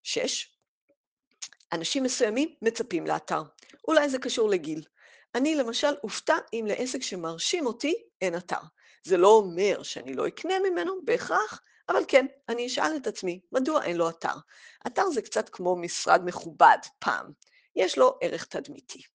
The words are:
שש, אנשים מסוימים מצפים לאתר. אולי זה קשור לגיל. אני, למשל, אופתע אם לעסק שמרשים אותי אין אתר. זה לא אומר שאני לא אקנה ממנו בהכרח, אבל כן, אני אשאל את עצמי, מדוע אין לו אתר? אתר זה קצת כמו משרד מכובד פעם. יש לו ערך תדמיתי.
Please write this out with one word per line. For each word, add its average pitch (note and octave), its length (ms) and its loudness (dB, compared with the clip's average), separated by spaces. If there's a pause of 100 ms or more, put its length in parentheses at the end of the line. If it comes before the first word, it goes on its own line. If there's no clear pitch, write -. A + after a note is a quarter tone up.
שש, - 540 -6 (1120)
אנשים F3 320 -2
מסוימים B3+ 580 0
מצפים G#3 460 -2
לאתר. D3+ 340 -2 (460)
אולי D4 220 4
זה C4 100 -4
קשור A#3+ 300 0
לגיל. D#3+ 340 -2 (520)
אני, D4 200 2
למשל, C4+ 380 0 (100)
אופתע - 320 -2 (180)
אם A3+ 140 -4
לעסק B3+ 340 -4
שמרשים F3 640 -4
אותי B3 380 -2 (180)
אין F3 160 -2
אתר. - 240 -6 (420)
זה F3+ 140 2
לא F3+ 100 8
אומר G3 560 6
שאני - 300 -10
לא C#3+ 140 -2
אקנה F#4 320 -2
ממנו F4+ 340 -2 (100)
בהכרח, F#4+ 580 -2 (280)
אבל F4+ 180 2
כן, C4+ 180 4 (240)
אני A#3+ 180 -4
אשאל D4 280 -2
את C4 120 -6
עצמי, F#3 320 -6 (120)
מדוע C4 320 0
אין F3 140 -4
לו E3 120 2
אתר? - 260 -6 (520)
אתר F#4 220 0
זה C4 120 -2
קצת - 280 -4
כמו F3+ 260 0
משרד E3+ 500 2
מכובד E3 520 6 (220)
פעם. - 320 -4 (440)
יש F4 220 0
לו B3+ 240 6
ערך - 240 -4
תדמיתי. - 560 -12 (140)